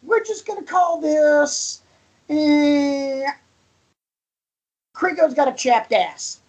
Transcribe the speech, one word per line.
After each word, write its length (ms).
We're 220
just 220
gonna 160
call 380
this, 800
eh, 960
Crego's 400
got 140
a 40
chapped 400
ass. 560